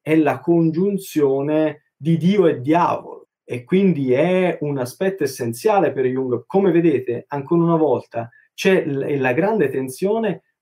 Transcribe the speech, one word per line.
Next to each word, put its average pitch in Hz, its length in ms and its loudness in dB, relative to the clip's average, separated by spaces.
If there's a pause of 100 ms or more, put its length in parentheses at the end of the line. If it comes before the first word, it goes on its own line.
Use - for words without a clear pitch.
è 156 120 -2
la 143 240 2
congiunzione 156 1500 0 (120)
di 160 220 0
Dio 185 280 4
e 127 140 0
diavolo, 147 680 -2 (160)
e 123 200 -10
quindi 170 480 2
è 180 480 2
un 147 160 -4
aspetto 170 480 -4
essenziale 135 680 0
per 135 120 -2
Jung. 127 420 -2
Come 196 240 2
vedete, 156 580 0
ancora 143 340 -2
una 170 140 2
volta, 120 520 -2 (240)
c'è 190 320 2
l-, 143 340 -4
la 127 140 0
grande 175 380 0
tensione 185 720 -4 (200)